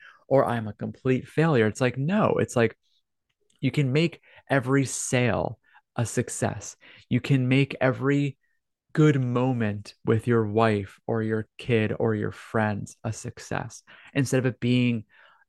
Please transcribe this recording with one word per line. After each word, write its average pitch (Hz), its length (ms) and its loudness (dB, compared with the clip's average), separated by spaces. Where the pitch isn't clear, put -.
or 135 180 4
I'm 117 220 -4
a 104 60 -8
complete 123 540 -4
failure." 147 400 2
It's 104 140 -4
like, 123 160 0
no, 165 420 0
it's - 160 -2
like, 113 220 0
you 135 120 0
can 139 200 0
make 160 300 0
every 135 360 2
sale 117 760 -2
a 117 80 -2
success. - 720 -6
You 123 100 2
can 127 300 0
make 135 320 2
every 135 560 0
good 151 280 6
moment 120 720 -2
with 117 220 0
your 113 200 2
wife 104 580 0
or 113 160 -2
your 110 260 -4
kid 113 420 0
or 113 160 0
your 104 160 -4
friends 107 720 -4
a 113 80 -4
success, - 720 -10
instead 131 260 0
of 120 60 2
it 123 160 -2
being 120 420 2